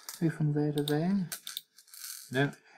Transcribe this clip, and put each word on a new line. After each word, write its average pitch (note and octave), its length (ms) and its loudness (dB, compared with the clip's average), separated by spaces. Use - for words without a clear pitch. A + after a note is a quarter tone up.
go D#3+ 80 4
from D3+ 240 2
there D3 180 2
to D3 100 0
there. D#3+ 460 2
No, C#3 180 4